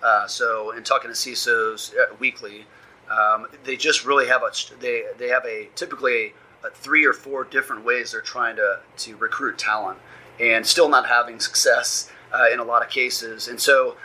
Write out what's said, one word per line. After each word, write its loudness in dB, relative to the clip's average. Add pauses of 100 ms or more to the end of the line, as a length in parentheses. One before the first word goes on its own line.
Uh, 2
so -2
in -12
talking 0
to -12
cisos, -2
uh, 2
weekly, -6 (460)
um, 2 (160)
they -4
just 0
really 2
have 2
a, -4 (260)
they, -4 (120)
they -6
have 2
a, -8
typically, -2 (320)
uh, -10
three 2
or 6
four -8
different -4
ways -2
they're -8
trying -4
to, 0 (200)
to -12
recruit -4
talent -2 (400)
and 2
still 4
not 6
having 0
success, 0 (200)
uh, 4
in -2
a -6
lot 2
of -6
cases. -4
And -10
so 4